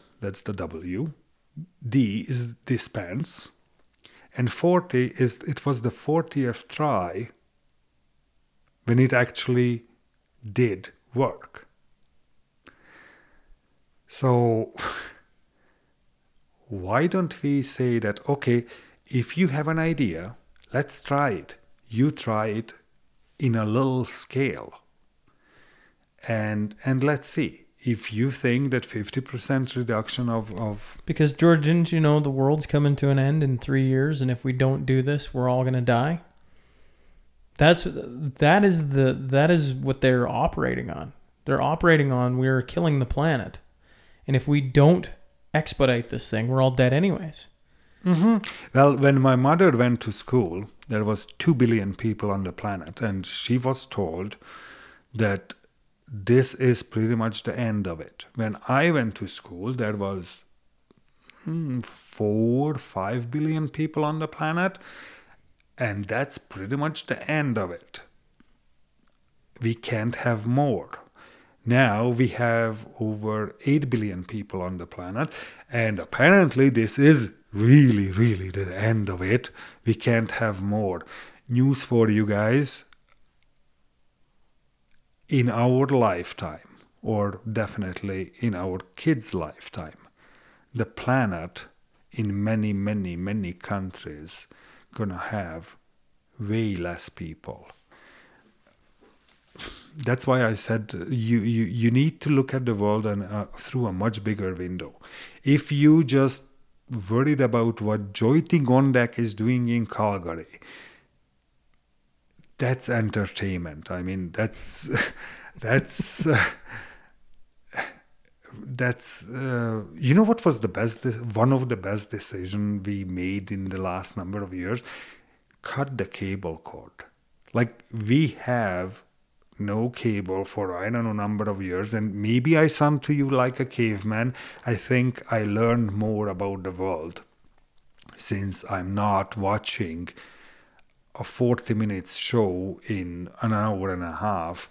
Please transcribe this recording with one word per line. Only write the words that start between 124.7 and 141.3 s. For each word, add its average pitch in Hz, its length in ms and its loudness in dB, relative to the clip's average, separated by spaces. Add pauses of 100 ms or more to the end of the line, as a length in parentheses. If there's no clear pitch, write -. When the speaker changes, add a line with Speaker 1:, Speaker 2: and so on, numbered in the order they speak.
Speaker 1:
Cut 135 360 -6
the 98 80 -2
cable 95 580 -8
cord. - 280 -18 (600)
Like, 117 380 -2
we 120 500 2
have 98 600 -2 (560)
no 107 300 -2
cable 98 560 -2
for 92 320 -6
I 95 120 -4
don't 117 140 -2
know 113 80 -2
number 104 380 -2
of 98 120 -4
years, 95 320 -4
and 107 200 -2
maybe 120 420 2
I 156 120 6
sound 147 360 2
to 147 100 -2
you 139 160 2
like 127 300 2
a 131 60 0
caveman. 110 720 -2 (300)
I 117 100 0
think 123 480 0 (100)
I 110 100 0
learned 113 480 2
more 107 380 -2
about 95 340 -6
the 92 80 -6
world 87 520 -6 (920)
since 98 540 -4
I'm 92 240 -4
not 101 420 0
watching 95 720 -4 (1080)
a - 80 -8
forty 120 520 0